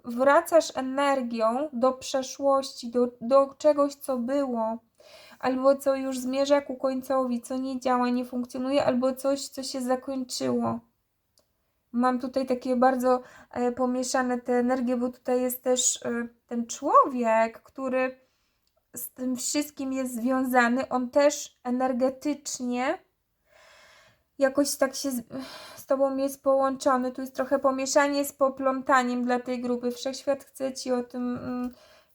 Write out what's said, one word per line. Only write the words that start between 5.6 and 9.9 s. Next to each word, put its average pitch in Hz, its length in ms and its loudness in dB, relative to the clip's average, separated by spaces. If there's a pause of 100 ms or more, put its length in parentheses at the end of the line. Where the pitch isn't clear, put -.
co 269 200 0
już 262 240 -4
zmierza 277 420 2
ku 277 140 -6
końcowi, 262 680 -2
co 262 160 -8
nie 262 220 -4
działa, 247 300 2
nie 247 160 0
funkcjonuje, 254 600 -2
albo 254 300 2
coś, 277 320 -2
co - 160 -10
się 262 180 -6
zakończyło. 254 1000 -2 (1120)